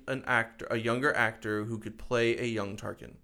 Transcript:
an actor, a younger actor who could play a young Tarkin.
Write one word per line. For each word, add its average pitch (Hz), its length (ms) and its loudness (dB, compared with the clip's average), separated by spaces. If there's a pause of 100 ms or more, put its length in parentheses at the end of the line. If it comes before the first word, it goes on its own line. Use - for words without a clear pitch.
an 135 200 -4
actor, 117 420 0
a 117 80 2
younger 120 380 2
actor 110 500 0
who 117 140 -4
could 107 180 -10
play 117 400 2
a 123 80 -2
young 104 320 -2
Tarkin. - 360 -10 (100)